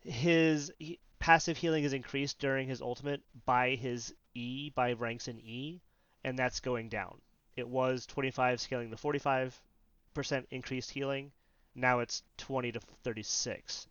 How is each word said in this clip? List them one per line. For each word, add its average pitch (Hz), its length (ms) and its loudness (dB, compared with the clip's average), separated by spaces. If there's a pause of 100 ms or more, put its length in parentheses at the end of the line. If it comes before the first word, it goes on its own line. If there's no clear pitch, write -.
His 156 760 4
he-, 165 200 -10 (200)
passive 165 380 6
healing 160 260 2
is 139 100 2
increased 139 460 -2
during 135 280 0
his 131 140 -4
ultimate 139 400 -4 (240)
by 127 300 4
his 123 380 -4 (200)
E, 127 380 -6
by 123 220 2
ranks 117 340 -4
in 117 120 -10
E, 127 420 -10 (420)
and 131 140 -2
that's 127 220 0
going 117 300 -2
down. 101 300 -6 (360)
It 120 120 -4
was 127 380 0
twenty-five 127 540 0
scaling 120 300 -4
to 110 80 -10
forty-five 135 640 0 (540)
percent 135 380 -2
increased 127 380 -6
healing. 139 420 -4 (440)
Now 127 240 4
it's - 240 -4 (140)
twenty 123 340 -4
to 113 80 -6 (240)
thirty-six. - 880 -4